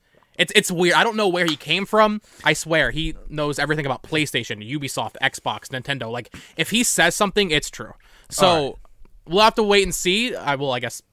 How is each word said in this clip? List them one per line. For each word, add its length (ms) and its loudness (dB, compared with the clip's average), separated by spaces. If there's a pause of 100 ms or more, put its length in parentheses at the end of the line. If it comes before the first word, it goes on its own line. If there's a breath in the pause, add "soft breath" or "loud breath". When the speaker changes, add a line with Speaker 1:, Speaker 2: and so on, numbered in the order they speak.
(380 soft breath)
Speaker 1:
It's, 180 -2
it's 160 4
weird. 240 2
I 80 6
don't 140 0
know 100 2
where 180 2
he 120 0
came 280 -4
from. 360 2 (240 loud breath)
I 80 4
swear, 380 0
he 240 -4 (120)
knows 320 -4
everything 260 -2
about 180 -4
PlayStation, 640 -4
Ubisoft, 560 -6
Xbox, 460 -4
Nintendo. 420 -6
Like, 240 -10 (220 loud breath)
if 140 -4
he 160 2
says 280 2
something, 380 0
it's 180 0
true. 220 -14 (380 soft breath)
So, 180 2
Speaker 2:
All 220 4
right. 60 -12 (520)
Speaker 1:
we'll 160 4
have 120 6
to 80 2
wait 200 6
and 100 -2
see. 400 0
I 220 -2
will, 160 -4
I 80 -2
guess, 220 -8 (120)